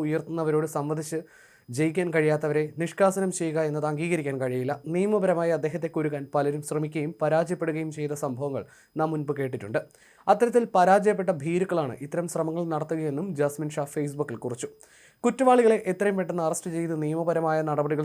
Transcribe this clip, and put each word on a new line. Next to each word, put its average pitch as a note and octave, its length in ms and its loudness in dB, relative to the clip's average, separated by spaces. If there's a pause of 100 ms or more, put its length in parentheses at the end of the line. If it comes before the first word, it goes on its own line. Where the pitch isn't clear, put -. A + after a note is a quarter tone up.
ഉയർത്തുന്നവരോട് D#3 600 0 (100)
സംവദിച്ച് D#3 440 -4 (500)
ജയിക്കാൻ D#3 440 0
കഴിയാത്തവരെ D3+ 640 2
നിഷ്കാസനം F#3+ 540 2
ചെയ്യുക D#3+ 260 -2 (100)
എന്നത് D3 220 -2
അംഗീകരിക്കാൻ D3+ 500 -2
കഴിയില്ല. B2+ 400 -2 (140)
നിയമപരമായി F#3 560 2
അദ്ദേഹത്തെ D#3 440 -2
കുരുക്കാൻ D3 400 -2
പലരും D3 280 0
ശ്രമിക്കുകയും D3+ 600 -4
പരാജയപ്പെടുകയും D#3+ 680 0
ചെയ്ത D3 200 -4 (120)
സംഭവങ്ങൾ C3+ 400 -4 (320)
നാം D#3 140 0
മുൻപ് D3+ 280 -2
കേട്ടിട്ടുണ്ട്. B2 400 -4 (540)
അത്തരത്തിൽ A#3 420 4
പരാജയപ്പെട്ട F#3+ 560 6 (140)
ഭീരുക്കളാണ് E3+ 560 0
ഇത്തരം E3 280 -4
ശ്രമങ്ങൾ E3 360 -2 (100)
നടത്തുകയെന്നും D#3 640 -2
ജാസ്മിൻ D3 380 -2
ഷാ D3 80 -2 (120)
Facebook-ൽ C#3+ 400 -4
കുറിച്ചു. A#2+ 320 -6 (560)
കുറ്റവാളികളെ A#3+ 640 6
എത്രയും G3 300 0
പെട്ടെന്ന് F3 260 -2
അറസ്റ്റ് E3+ 280 -2
ചെയ്ത് E3 320 -2
നിയമപരമായ D#3+ 600 0
നടപടികൾ D3+ 420 0